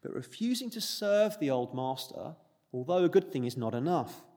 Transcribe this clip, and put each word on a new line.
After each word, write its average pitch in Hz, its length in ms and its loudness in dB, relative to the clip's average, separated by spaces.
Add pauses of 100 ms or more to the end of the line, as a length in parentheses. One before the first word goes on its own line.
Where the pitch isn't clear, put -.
But - 100 -8
refusing 240 580 -4
to 226 100 -8
serve 208 580 2
the 147 100 0
old 123 240 0
master, 131 600 -6 (360)
although 156 320 2
a 175 60 6
good 185 220 4
thing, 127 140 -2
is 117 120 -4
not 113 160 -2
enough. 135 500 -2 (140)